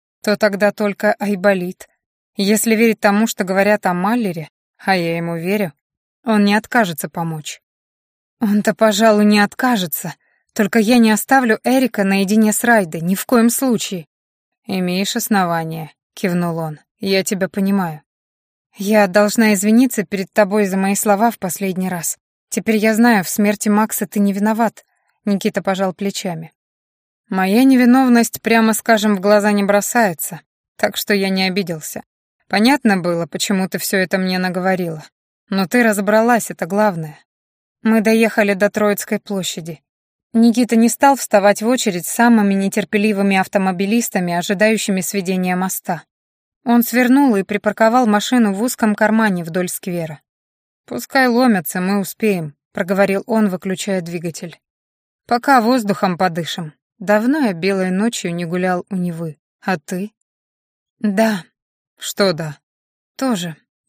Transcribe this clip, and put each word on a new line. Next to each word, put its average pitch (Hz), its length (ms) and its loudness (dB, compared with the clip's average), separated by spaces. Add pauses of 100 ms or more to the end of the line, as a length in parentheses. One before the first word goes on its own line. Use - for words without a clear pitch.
(220)
то 208 140 -2
тогда 202 380 -2
только 208 440 -2
Айболит. 190 720 -2 (480)
Если 214 400 0
верить 220 240 2
тому, 208 260 2
что 214 200 -6
говорят 196 400 0
о 214 80 0
Маллере, 185 560 -4 (280)
а 190 200 0
я 170 180 -2
ему 170 220 -6
верю, 185 340 -2 (520)
он 214 220 2
не 202 100 4
откажется 208 540 -2
помочь». 165 520 -10 (800)
«Он-то, 208 360 2
пожалуй, 214 500 4
не 208 140 4
откажется. 202 760 -2 (380)
Только 220 260 0
я 226 180 4
не 220 140 4
оставлю 240 520 2
Эрика 247 400 0
наедине 196 500 2
с - 100 -2
Райдой, 196 380 2
ни 180 140 0
в - 100 -10
коем 233 240 4
случае». 214 580 -4 (580)
«Имеешь 185 500 -4
основание», 165 760 -2 (220)
кивнул 175 440 -2
он. 160 220 -8 (200)
«Я 190 240 -2
тебя 185 260 -4
понимаю». 190 520 -2 (720)
«Я 208 320 2
должна 208 460 2
извиниться 220 500 2
перед 190 280 -8
тобой 208 360 2
за 190 100 -2
мои 196 180 0
слова 208 360 2
в - 80 -16
последний 185 500 -4
раз. 175 280 -8 (320)
Теперь 220 280 0
я 220 160 2
знаю, 220 300 4
в - 60 -8
смерти 208 400 0
Макса 214 380 0
ты - 120 -4
не 202 140 2
виноват», 214 520 -2 (400)
Никита 202 360 -2
пожал 190 320 -2
плечами. 180 600 -8 (760)
«Моя 190 340 2
невиновность, 247 800 4
прямо 226 320 2
скажем, 214 420 2
в 190 40 -6
глаза 208 320 2
не 202 120 0
бросается, 196 800 -2 (360)
так - 200 -4
что - 160 -2
я 190 160 0
не 190 140 0
обиделся. 180 600 -6 (440)
Понятно 220 500 2
было, 170 280 -2
почему 190 420 -4
ты 185 100 -8
всё - 200 -4
это 185 200 -2
мне 185 220 -2
наговорила. 180 640 -4 (480)
Но 190 160 -2
ты 247 160 2
разобралась, 214 680 2
это - 160 -8
главное». 170 540 -2 (640)
Мы 220 180 2
доехали 220 520 2
до 202 160 0
Троицкой 208 500 -2
площади. 170 640 -8 (520)
Никита 233 440 4
не 226 100 4
стал 277 300 4
вставать 202 440 2
в 214 60 -4
очередь 214 380 -2
с - 60 -8
самыми 226 420 4
нетерпеливыми 196 840 0
автомобилистами, 190 960 -2
ожидающими 196 680 0
сведения 185 560 -4
моста. 185 460 -6 (600)
Он 240 200 4
свернул 254 520 2
и 196 80 0
припарковал 220 640 0
машину 208 460 2
в 190 80 -6
узком 226 340 -2
кармане 214 480 0
вдоль 175 240 -4
сквера. 170 540 -8 (640)
«Пускай 254 420 0
ломятся, 233 540 2
мы 196 180 0
успеем», 180 560 -4 (160)
проговорил 196 540 0
он, 214 240 0
выключая 185 520 -4
двигатель. 170 560 -10 (720)
«Пока 247 320 2
воздухом 208 580 0
подышим. 165 560 -4 (240)
Давно 214 420 0
я 233 140 0
белой 185 380 -2
ночью 190 420 -4
не 175 120 -6
гулял 180 440 -2
у 196 60 -8
Невы. 170 420 -6 (220)
А 190 180 -4
ты?» 185 360 -10 (840)
«Да». 214 440 0 (540)
«Что - 340 -2
да?» 156 260 -8 (600)
«Тоже. 180 400 -4 (320)